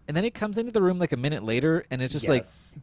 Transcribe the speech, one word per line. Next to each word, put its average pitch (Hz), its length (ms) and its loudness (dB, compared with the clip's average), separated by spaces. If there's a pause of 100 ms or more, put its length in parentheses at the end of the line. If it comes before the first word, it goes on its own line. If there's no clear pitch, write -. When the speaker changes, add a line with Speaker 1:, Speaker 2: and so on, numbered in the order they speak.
Speaker 1:
And 151 80 -6
then 180 80 2
he 233 60 0
comes 214 280 -4
into 233 140 -4
the 214 100 2
room, 180 180 4
like, 175 140 2
a 127 40 -2
minute 127 260 -2
later, 135 460 2
and 127 120 -4
it's 131 120 -2
just 147 140 -2
like, 127 160 4
Speaker 2:
Yes. - 400 -14